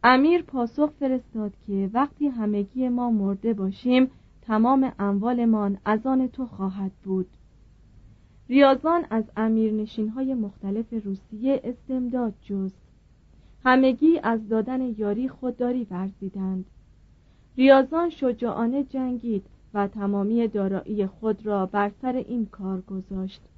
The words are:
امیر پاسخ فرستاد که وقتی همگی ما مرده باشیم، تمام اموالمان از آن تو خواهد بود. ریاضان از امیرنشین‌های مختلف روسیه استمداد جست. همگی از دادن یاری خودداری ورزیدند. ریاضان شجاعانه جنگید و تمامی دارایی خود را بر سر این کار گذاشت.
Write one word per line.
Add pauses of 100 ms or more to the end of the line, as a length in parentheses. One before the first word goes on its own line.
امیر
پاسخ (100)
فرستاد (140)
که
وقتی
همگی
ما
مرده
باشیم، (320)
تمام
اموالمان
از
آن
تو
خواهد (120)
بود. (1200)
ریاضان
از (120)
امیرنشین‌های
مختلف (180)
روسیه
استمداد
جست. (800)
همگی
از
دادن
یاری
خودداری
ورزیدند. (920)
ریاضان
شجاعانه
جنگید (300)
و
تمامی
دارایی
خود
را
بر (120)
سر
این
کار
گذاشت. (160)